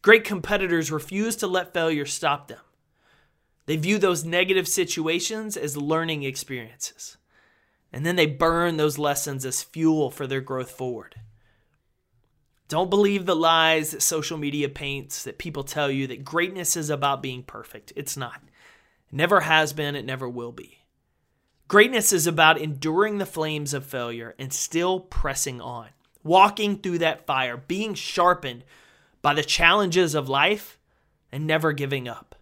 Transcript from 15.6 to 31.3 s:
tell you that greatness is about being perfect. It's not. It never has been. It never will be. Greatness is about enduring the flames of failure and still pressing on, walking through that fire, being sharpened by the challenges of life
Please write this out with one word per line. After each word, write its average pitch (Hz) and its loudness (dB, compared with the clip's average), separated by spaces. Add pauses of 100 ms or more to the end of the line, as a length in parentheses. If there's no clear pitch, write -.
tell 143 -2
you 135 -2
that 127 -12
greatness 175 -4
is 151 -6
about 139 0
being 127 -8
perfect. - -20
It's 139 -8
not. 123 -10 (680)
It - -12
never 175 4
has 156 2
been. 147 -4
It 123 -8
never 131 -8
will 120 -10
be. - -20 (880)
Greatness 214 6
is 170 2
about 160 6
enduring 156 -2
the 190 -4
flames 151 -4
of 139 -6
failure 120 -8
and 135 -10
still 180 0
pressing 135 -4
on, 120 -12 (340)
walking 202 4
through 180 -4
that 160 -2
fire, 131 -2
being 196 -6
sharpened 175 0 (580)
by 147 2
the 151 0
challenges 175 4
of 135 -2
life 160 0 (540)